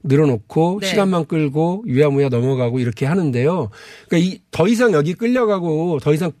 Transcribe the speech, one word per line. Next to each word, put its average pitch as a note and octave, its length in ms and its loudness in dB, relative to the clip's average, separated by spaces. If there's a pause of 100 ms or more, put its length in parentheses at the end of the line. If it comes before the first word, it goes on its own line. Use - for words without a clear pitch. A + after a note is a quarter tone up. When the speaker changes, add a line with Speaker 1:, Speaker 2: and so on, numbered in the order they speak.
Speaker 1:
늘어놓고 D#3 760 0
Speaker 2:
네. G3 60 -4
Speaker 1:
시간만 F#3+ 380 0
끌고 D#3+ 640 -2
유야무야 C#3 420 2
넘어가고 B2 500 -2
이렇게 A#2+ 260 -4
하는데요. D3 640 0 (380)
그러니까 F3 240 2
이, - 80 -14 (120)
더 D#3+ 160 0
이상 A#3 260 2
여기 D3+ 200 0
끌려가고 F3+ 880 0
더 D3+ 120 2
이상 D#3+ 280 -2